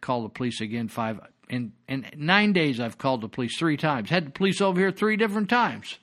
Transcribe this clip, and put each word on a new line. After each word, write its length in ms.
call 240
the 40
police 320
again 280
five. 320
In, 240
in 180
nine 360
days, 280
I've 180
called 220
the 80
police 280
three 200
times. 340
Had 160
the 40
police 300
over 200
here 100
three 260
different 320
times. 540